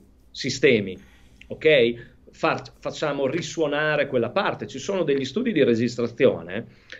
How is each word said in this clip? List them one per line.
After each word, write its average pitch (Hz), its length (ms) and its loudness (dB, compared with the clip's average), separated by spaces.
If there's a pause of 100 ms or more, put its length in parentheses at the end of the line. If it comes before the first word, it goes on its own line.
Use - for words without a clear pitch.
(300)
sistemi, 110 640 0 (520)
ok? 120 680 2 (140)
Far-, - 480 -4
facciamo 139 480 -4
risuonare 151 800 0
quella 117 240 0
parte. 175 380 -2
Ci - 100 -12
sono 190 240 -4
degli 139 240 0
studi 233 260 -4
di 156 120 4
registrazione 117 1040 0 (320)